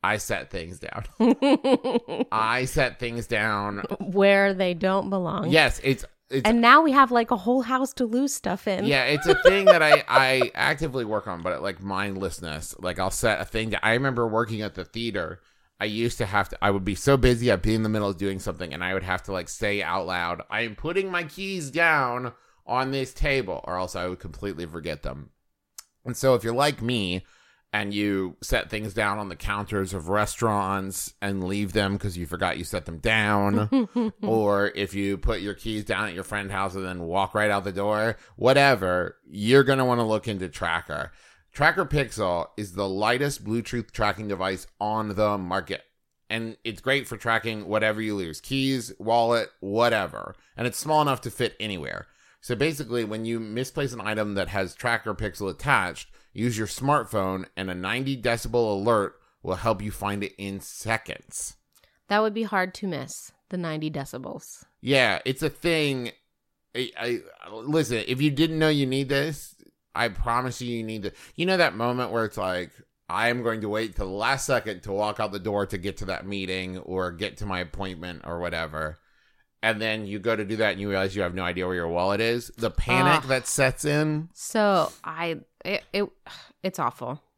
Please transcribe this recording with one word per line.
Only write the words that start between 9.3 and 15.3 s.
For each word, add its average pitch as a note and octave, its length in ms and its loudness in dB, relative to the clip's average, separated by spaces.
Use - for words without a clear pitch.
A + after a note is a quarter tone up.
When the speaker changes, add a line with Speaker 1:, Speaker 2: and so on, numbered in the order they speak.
Speaker 1:
thing - 220 6
that E3 160 8
I, D3+ 240 6
Speaker 2:
<laughs> - 20 -14
Speaker 1:
I C3 480 4
actively C3+ 480 0
work G#2+ 240 -2
on, F2 140 -6
but, E2 200 -2
like, F#2 200 -6
mindlessness. F#2+ 1000 -4
Like, F2 200 -4
I'll F#2+ 120 0
set G#2+ 300 0
a G2 40 -4
thing A2 260 -4
that, G2+ 140 -2
I A2 80 4
remember B2 340 0
working A2 340 0
at G#2 140 -8
the F#2 100 -8
theater. G2 560 -6